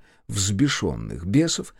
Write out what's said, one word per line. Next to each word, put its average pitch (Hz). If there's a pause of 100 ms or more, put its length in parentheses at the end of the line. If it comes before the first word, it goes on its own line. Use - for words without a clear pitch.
(280)
взбешенных 92
бесов, 156